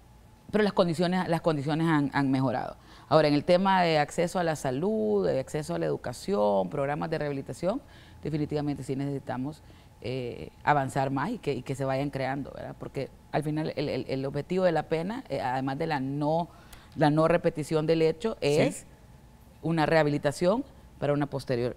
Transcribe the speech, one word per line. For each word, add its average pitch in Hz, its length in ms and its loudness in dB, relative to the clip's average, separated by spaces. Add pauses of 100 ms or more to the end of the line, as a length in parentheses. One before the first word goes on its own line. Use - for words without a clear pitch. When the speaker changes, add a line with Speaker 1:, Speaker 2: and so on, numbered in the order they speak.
(500)
Speaker 1:
pero 214 140 4
las 196 80 2
condiciones, 175 560 2
las 165 140 0
condiciones 156 460 0
han, 147 260 4
han 139 160 2
mejorado. 131 460 0 (320)
Ahora, 151 200 6
en 147 60 4
el 147 100 2
tema 190 380 4
de 165 160 4
acceso 170 400 0
a 175 60 0
la 156 100 0
salud, 196 720 0
de 135 140 0
acceso 151 340 -4
a 165 40 -4
la 165 80 -2
educación, 190 840 0
programas 151 400 -2
de 160 80 -2
rehabilitación, 147 640 -4 (400)
definitivamente 147 640 -4
sí 135 120 -4
necesitamos, 139 680 -6 (400)
eh, 123 480 -8 (120)
avanzar 135 480 2
más 139 200 -2
y 233 80 -6
que, 143 140 -4
y 127 100 -6
que 139 120 -6
se 135 100 -6
vayan 135 260 -2
creando, 131 420 -6
¿verdad? - 260 -12
Porque - 320 -10 (220)
al 156 100 0
final 151 340 -4
el, 143 120 -2
el, 117 200 -4
el 135 160 -4
objetivo 143 400 -2
de 175 80 4
la 151 120 0
pena, 185 440 -4
eh, - 120 -2
además 131 380 -2
de 165 100 -2
la 147 100 -2
no, 147 500 -2 (460)
la 156 160 4
no 156 160 4
repetición 160 600 0
del 165 140 4
hecho, 160 380 0
Speaker 2:
Sí. 143 80 0
Speaker 1:
es 185 380 2 (760)
una 160 240 0
rehabilitación 156 760 2 (380)
para 143 120 2
una 143 140 0
posterior 123 500 -2